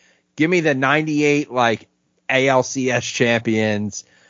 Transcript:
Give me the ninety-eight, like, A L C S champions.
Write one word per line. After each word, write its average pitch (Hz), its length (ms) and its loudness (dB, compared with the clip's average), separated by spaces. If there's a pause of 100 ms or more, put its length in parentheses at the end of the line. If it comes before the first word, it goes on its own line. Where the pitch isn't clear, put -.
(360)
Give 156 140 0
me 180 100 2
the 151 140 2
ninety-eight, 147 760 0
like, 117 380 0 (400)
A 131 200 2
L 131 140 4
C 127 280 -4
S 123 140 -2
champions. 110 1000 -2 (260)